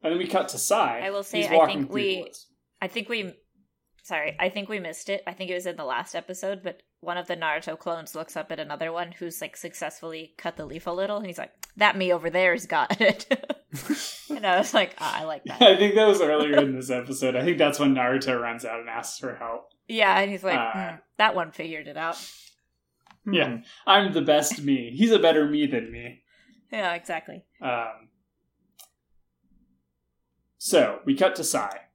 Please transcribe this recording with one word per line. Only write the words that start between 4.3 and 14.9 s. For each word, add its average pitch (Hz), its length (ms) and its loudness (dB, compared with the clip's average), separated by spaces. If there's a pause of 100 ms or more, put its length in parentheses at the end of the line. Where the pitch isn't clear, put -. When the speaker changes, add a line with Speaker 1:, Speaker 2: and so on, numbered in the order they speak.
Speaker 2:
I 185 100 0
think 196 200 -8
we 214 120 -6
missed 160 280 -12
it. 196 180 -4
I - 60 -10
think 190 180 -10
it 180 40 -4
was 180 120 -6
in 170 100 -8
the 160 80 -10
last 127 300 -6
episode, 190 480 -8
but 180 200 -10 (180)
one 175 180 -6
of 180 80 -8
the 175 100 -6
Naruto 160 420 -4
clones 165 360 -8
looks 160 220 -10
up 156 160 -8
at 160 80 -10
another 156 320 -8
one 170 200 -8
who's, 170 280 -10
like, 151 160 -12
successfully 160 800 -12
cut - 180 -8
the 156 100 -10
leaf - 200 -12
a 180 40 -6
little, 196 260 -2
and 208 100 -8
he's 175 120 -12
like, - 140 -12 (240)
"That 208 200 4
me 185 160 2
over 165 180 0
there 180 220 4
has 185 140 -4
got 160 340 0
it." 202 260 2 (460)
<laughs> - 460 -8 (120)
And 247 160 -6
I 180 120 4
was 208 140 0
like, 185 260 2